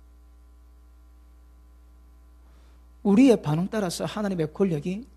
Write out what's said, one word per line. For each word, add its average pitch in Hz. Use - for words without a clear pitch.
우리의 214
반응 165
따라서 196
하나님의 180
권력이 185